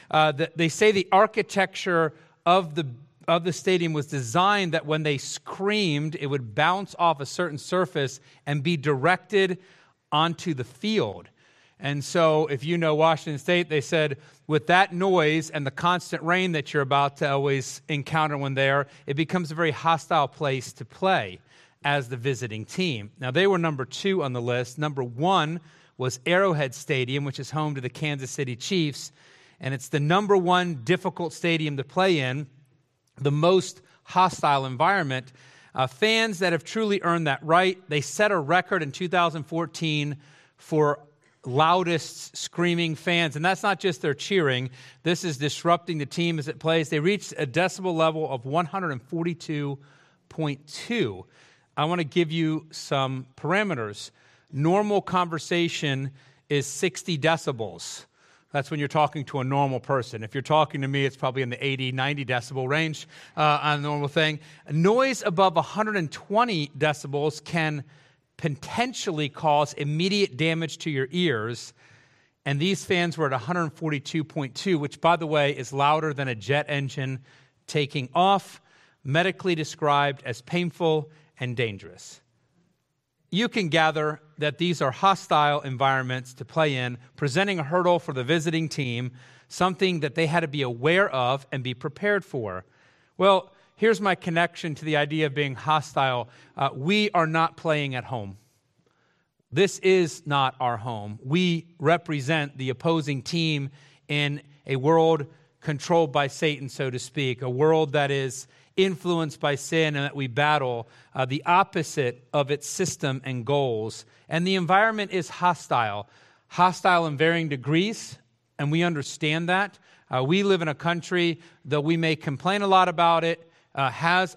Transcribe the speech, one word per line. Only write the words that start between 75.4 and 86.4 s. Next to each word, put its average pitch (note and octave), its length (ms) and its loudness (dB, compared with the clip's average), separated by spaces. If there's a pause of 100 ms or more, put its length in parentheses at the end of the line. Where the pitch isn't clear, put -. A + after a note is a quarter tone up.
is C3 160 -10
louder D3+ 400 2
than C3+ 140 -4
a B2 80 -4
jet C#3 340 0
engine C3+ 520 -4 (480)
taking C#3 460 -2
off, F#3 460 2 (440)
medically F3 500 0
described C#3+ 720 0
as B2 160 -8
painful E3 680 0 (280)
and B2 180 -4
dangerous. G2 640 -6 (1080)
You A3 180 0
can G#3 200 -2
gather D3+ 520 2 (180)
that D3 200 -2
these E3+ 240 0
are C3+ 80 2
hostile D3+ 680 2
environments C3 760 -2
to B2+ 100 -14